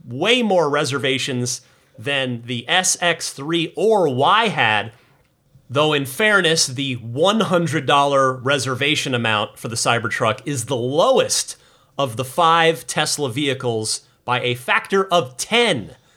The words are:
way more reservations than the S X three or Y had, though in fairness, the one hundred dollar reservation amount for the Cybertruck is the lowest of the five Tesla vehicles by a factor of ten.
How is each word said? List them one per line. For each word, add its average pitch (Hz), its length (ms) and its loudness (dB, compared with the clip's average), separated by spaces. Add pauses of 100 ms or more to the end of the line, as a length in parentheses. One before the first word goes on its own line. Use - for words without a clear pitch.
way 220 380 0
more 180 260 2
reservations 131 920 -2 (360)
than 127 440 -4
the 117 260 -8
S 180 340 0
X 170 300 -2
three 160 460 -4
or 190 360 4
Y 185 360 2
had, 110 420 0 (800)
though 151 240 2
in 139 120 0
fairness, 175 600 2
the 131 280 -6
one 139 440 0
hundred 160 460 0
dollar 139 480 4
reservation 131 800 -2
amount 110 420 0
for 123 120 -10
the 117 80 -6
Cybertruck 117 680 0
is 143 200 -6
the 139 100 -2
lowest 156 800 0 (420)
of 123 200 -4
the 123 80 -6
five 165 600 2
Tesla 147 460 -4
vehicles 123 760 -4 (180)
by 120 160 -2
a 123 140 -2
factor 196 500 0
of - 320 0
ten. 190 580 0 (220)